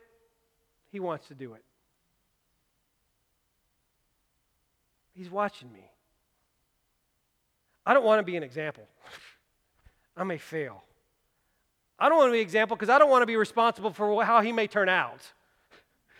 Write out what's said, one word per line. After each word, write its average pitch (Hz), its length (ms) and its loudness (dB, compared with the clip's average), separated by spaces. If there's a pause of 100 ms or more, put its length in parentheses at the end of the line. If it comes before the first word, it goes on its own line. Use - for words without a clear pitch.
(920)
he 202 80 -14
wants 170 300 -8
to 147 60 -20
do 127 200 -18
it. 110 100 -20 (3500)
He's 180 180 -18
watching 190 420 -6
me. 98 180 -20 (1900)
I 233 100 2
don't 269 100 4
want 214 140 4
to 202 60 -2
be 175 120 -6
an 160 60 -6
example. 139 460 -12 (640)
<laughs> - 640 -20
I 175 80 -8
may 180 140 -8
fail. 139 440 -10 (1160)
I 240 100 2
don't 320 100 4
want 277 100 6
to 240 40 2
be 226 80 0
an - 20 -2
example 208 340 -2
'cause 208 140 -4
I 262 80 6
don't 302 100 8
want 254 140 4
to 233 40 2
be 226 100 -4
responsible 220 540 -2
for 208 220 -4
wh-, 208 140 0
how 226 160 4
he 226 100 -4
may 226 140 -2
turn 202 220 -2
out 135 440 -4 (880)